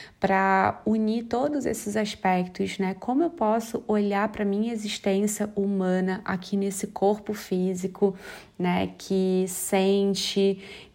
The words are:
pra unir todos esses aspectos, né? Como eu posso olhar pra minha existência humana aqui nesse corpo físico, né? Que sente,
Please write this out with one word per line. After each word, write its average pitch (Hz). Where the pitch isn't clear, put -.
pra 190
unir 220
todos 277
esses 214
aspectos, 185
né? 190
Como 254
eu 339
posso 226
olhar 208
pra 214
minha 208
existência 208
humana 190
aqui 190
nesse 196
corpo 208
físico, 185
né? 180
Que 190
sente, 196